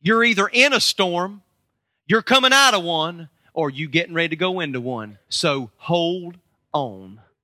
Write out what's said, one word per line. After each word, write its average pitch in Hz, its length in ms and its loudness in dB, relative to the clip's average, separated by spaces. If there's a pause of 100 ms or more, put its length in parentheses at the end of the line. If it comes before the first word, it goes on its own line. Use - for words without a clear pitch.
You're 220 200 4
either 208 240 2
in 269 280 4
a 226 60 2
storm, 185 600 -2 (640)
you're 208 140 2
coming 262 320 4
out 269 220 6
of 185 100 0
one, 165 460 -4 (240)
or 151 160 -2
you 143 180 -8
getting 170 240 -2
ready 165 160 -2
to 160 80 -6
go 185 240 -2
into 139 180 -6
one. 113 400 -10 (120)
So 135 480 -2
hold 175 580 -4 (360)
on. 107 480 -8 (240)